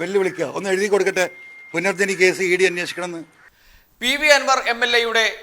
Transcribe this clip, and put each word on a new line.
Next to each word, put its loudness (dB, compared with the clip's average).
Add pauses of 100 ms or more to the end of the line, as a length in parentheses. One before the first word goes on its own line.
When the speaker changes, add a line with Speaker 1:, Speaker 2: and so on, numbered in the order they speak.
Speaker 1:
വെല്ലുവിളിക്കുക. -2 (100)
ഒന്ന് -6
എഴുതി 0
കൊടുക്കട്ടെ, 0 (460)
പുനർജനി -2
കേസ് 4 (100)
ഇ 2
ഡി 4
അന്വേഷിക്കണമെന്ന്. -8 (760)
Speaker 2:
പി -2
വി 2
അൻവർ 2 (140)
എം -4
എൽ 0
എയുടെ 0 (180)